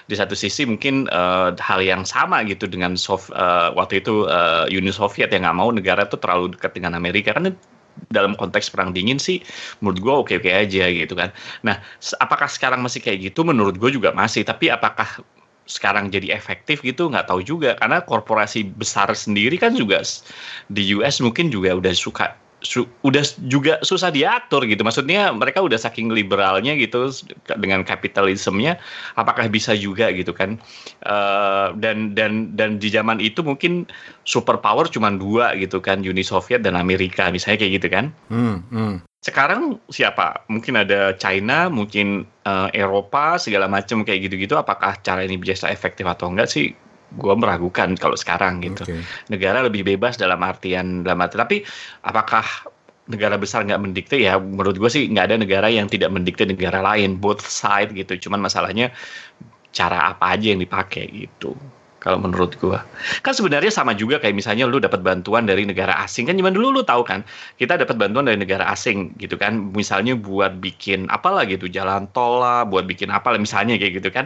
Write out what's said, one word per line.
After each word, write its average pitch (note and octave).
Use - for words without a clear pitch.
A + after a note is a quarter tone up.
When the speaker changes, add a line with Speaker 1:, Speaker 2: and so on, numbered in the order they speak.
Speaker 1:
Di G#2
satu G2
sisi B2
mungkin, C3+
eh, F2+
hal -
yang F#2
sama C#3+
gitu G2
dengan F2+
Sov-, -
eh, F2
waktu F#2+
itu, G#2+
eh, E2
Uni F#2+
Soviet G#2
yang F#2
nggak E2+
mau G#2+
negara F#2+
tuh -
terlalu F2+
dekat -
dengan F2+
Amerika. G2
Kan F#3
dalam G2+
konteks G2
perang F#2
dingin G2+
sih F3+
menurut F#2+
gua C3
oke-oke F#2
aja F#2+
gitu E2+
kan. F2
Nah, G#2
s-, -
apakah C#3+
sekarang B2+
masih B2
kayak F#2+
gitu? -
Menurut G#2+
gua A#2
juga A#2+
masih. A#2
Tapi D#3+
apakah -
sekarang G2+
jadi F#2
efektif C3+
gitu? B2+
Nggak G2+
tahu F#2
juga. C3
Karena D3
korporasi G#2+
besar G2+
sendiri G#2+
kan A#3
juga G2+
s-, -
di G2+
U G2+
S C3+
mungkin D#3+
juga F#2+
udah F#2
suka, -
su-, -
udah C#3
s-, -
juga C#3+
susah F3+
diatur D3+
gitu. G#2
Maksudnya D#3+
mereka C3
udah B2+
saking A2+
liberalnya G2
gitu B2
s-, -
ke-, -
dengan F#2+
kapitalismenya, G2
apakah A#2
bisa A2
juga G2+
gitu F2+
kan? F#2+
Eh, G2+
dan, G#2+
dan, G#2+
dan G#2+
di G#2
zaman A2
itu A2
mungkin E3+
superpower A#2
cuman G#2+
dua G2+
gitu F#2+
kan, G2
Uni F#2
Soviet A2
dan F2+
Amerika, F#2
misalnya G2+
kayak F#2+
gitu F2
kan. A#2
Speaker 2:
Hmm, A2
hmm. G#2+
Speaker 1:
Sekarang G3+
siapa? -
Mungkin A2+
ada G2
China, A2
mungkin, G#2
eh, F#2+
Eropa, G#2
segala G2
macam G2
kayak G2
gitu-gitu. G2
Apakah G2
cara F#2
ini F#2
bisa F#2
efektif F#2
atau F2
enggak G2+
sih? -
Gua G2+
meragukan F#2
kalau -
sekarang F2+
gitu. F#2+
Speaker 2:
Oke. E2+
Speaker 1:
Negara G2+
lebih G#2
bebas G2+
dalam F#2
artian, F#2
dalam F2
arti, F2
tapi -
apakah G#2+
negara G#2
besar G#2
nggak G2+
mendikte? G2
Ya, G2
menurut F#2+
gua A2+
sih C3+
nggak G2
ada A2
negara G2
yang G#2+
tidak F#2
mendikte F2+
negara F#2
lain, G2
both G2+
side G#2
gitu. F#2+
Cuman G2+
masalahnya F#2+
cara F2
apa F#2
aja G#2+
yang F#2
dipakai F#2+
gitu, -
kalau F#2
menurut F2+
gua. F#2
Kan C4
sebenarnya E3
sama C#3
juga A2
kayak G#2+
misalnya G#2+
lu B2+
dapat F#2+
bantuan F#2
dari G2
negara F#2
asing. A#2
Kan F#3
zaman F#3+
dulu C4
lu -
tahu B2
kan, F#2+
kita B2
dapat C3+
bantuan G#2+
dari A2
negara F#2+
asing G2+
gitu G2
kan. G2+
Misalnya G#2+
buat G2
bikin F#2+
apalah F3+
gitu, F#2
jalan F#2+
tol B2
lah, B2
buat F#2+
bikin F#2+
apalah A2+
misalnya G#2
kayak F#2+
gitu F#2+
kan. B2